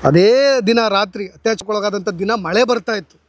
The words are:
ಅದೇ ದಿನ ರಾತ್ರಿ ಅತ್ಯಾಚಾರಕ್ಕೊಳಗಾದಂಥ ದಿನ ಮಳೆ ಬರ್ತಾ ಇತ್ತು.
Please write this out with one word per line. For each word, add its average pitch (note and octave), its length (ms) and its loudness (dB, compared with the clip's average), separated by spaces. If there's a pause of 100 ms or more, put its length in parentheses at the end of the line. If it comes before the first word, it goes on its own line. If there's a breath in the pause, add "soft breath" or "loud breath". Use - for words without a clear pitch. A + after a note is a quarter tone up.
ಅದೇ A#3+ 600 4
ದಿನ A3+ 120 2 (100)
ರಾತ್ರಿ G3 380 -4
ಅತ್ಯಾಚಾರಕ್ಕೊಳಗಾದಂಥ G3+ 800 -4
ದಿನ G3 240 -4
ಮಳೆ G3+ 320 0
ಬರ್ತಾ A#3 280 -4
ಇತ್ತು. G3 360 -10